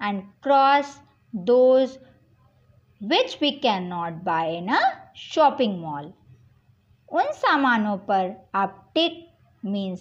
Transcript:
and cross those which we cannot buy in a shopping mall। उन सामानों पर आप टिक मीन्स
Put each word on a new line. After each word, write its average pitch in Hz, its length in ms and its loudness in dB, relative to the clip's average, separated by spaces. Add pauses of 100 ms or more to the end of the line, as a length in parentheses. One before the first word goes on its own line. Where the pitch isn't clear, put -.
and 202 200 -6 (240)
cross 277 480 4 (400)
those 254 640 4 (1040)
which 302 400 0
we 294 100 2 (140)
cannot 180 580 -4
buy 165 280 -2
in 175 180 -8
a 339 140 2 (400)
shopping 277 560 0
mall। 151 320 -10 (1000)
उन 415 220 -2
सामानों 247 640 0
पर 190 340 -2 (240)
आप 196 240 -2 (160)
टिक 330 240 -2 (440)
मीन्स 196 380 -6